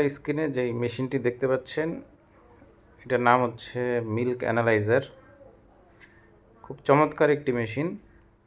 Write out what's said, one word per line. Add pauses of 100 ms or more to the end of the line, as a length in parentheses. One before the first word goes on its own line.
স্ক্রিনে (100)
যেই (100)
মেশিনটি (100)
দেখতে
পাচ্ছেন, (1120)
এটার
নাম
হচ্ছে (360)
মিল্ক
অ্যানালাইজার। (1600)
খুব (120)
চমৎকার
একটি
মেশিন, (600)